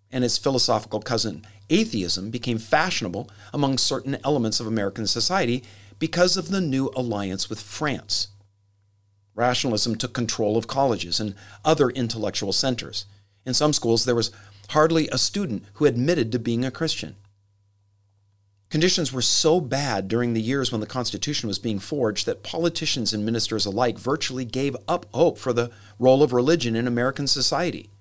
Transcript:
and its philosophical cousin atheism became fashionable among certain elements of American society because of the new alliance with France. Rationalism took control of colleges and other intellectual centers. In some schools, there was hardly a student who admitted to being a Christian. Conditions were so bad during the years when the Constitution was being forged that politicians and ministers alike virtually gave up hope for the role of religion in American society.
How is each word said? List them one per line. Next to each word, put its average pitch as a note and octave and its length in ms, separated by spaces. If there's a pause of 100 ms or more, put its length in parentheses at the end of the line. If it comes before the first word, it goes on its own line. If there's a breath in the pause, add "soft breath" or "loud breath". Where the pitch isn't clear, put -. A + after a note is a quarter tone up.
(120)
and B2+ 120
its A#2+ 140
philosophical A#2+ 640
cousin A2 440 (240 loud breath)
atheism A2 640
became A#2+ 260
fashionable B2 720 (240 loud breath)
among C#3 240
certain C3 460
elements C3 360
of A#2 80
American G#2+ 380
society B2+ 580 (360 loud breath)
because F3 380
of E3 120
the F#3+ 120
new C3+ 340
alliance G2+ 540
with - 120
France. - 680 (1040)
Rationalism A#2+ 600
took A#2+ 180
control A2+ 440
of A2 100
colleges G#2+ 520
and G#2+ 160 (280 loud breath)
other D3+ 260
intellectual A2 600
centers. - 540 (400 soft breath)
In B2+ 80
some D3+ 200
schools, A#2 320
there B2 100
was A2+ 160 (380 loud breath)
hardly D#3+ 400
a C3 80
student C3 460 (100)
who D3+ 120
admitted B2+ 460
to B2 80
being A#2 260
a C3 60
Christian. - 440 (1500)
Conditions D#3 440
were B2+ 80
so E3 400
bad B2 460
during A#2 260
the A2 80
years B2 300
when A2 100
the G#2+ 60
Constitution B2 600
was G2 120
being G#2+ 200
forged A#2 460
that - 180
politicians D3 680
and G#2 100
ministers A2 420
alike G#2+ 320
virtually C3 480
gave B2+ 300 (120)
up E3+ 260
hope D#3+ 240
for B2+ 160
the A#2+ 180 (280 loud breath)
role C3 240
of B2 100
religion B2 420
in A#2+ 120
American B2+ 400
society. C#3 640 (120)